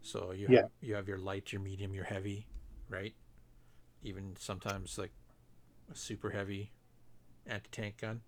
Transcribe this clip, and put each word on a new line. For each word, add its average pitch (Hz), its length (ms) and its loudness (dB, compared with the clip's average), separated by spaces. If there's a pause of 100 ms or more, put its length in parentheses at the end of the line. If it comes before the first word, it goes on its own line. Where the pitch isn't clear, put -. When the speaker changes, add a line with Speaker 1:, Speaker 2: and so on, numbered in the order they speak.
Speaker 1:
So 92 300 -4
you 98 160 0
Speaker 2:
Yeah. 123 140 12
Speaker 1:
have, - 80 2 (100)
you 113 140 0
have 98 140 -2
your 98 100 -2
light, 98 340 -2
your 98 80 0
medium, 98 340 -4
your 95 100 -2
heavy, 101 420 -2 (420)
right? 101 260 -4 (880)
Even 95 360 -6
sometimes, 98 600 -2
like, 101 140 -4 (800)
a - 60 -10
super 107 340 -4
heavy 101 400 -2 (760)
anti-tank 104 520 -4
gun. 110 300 -4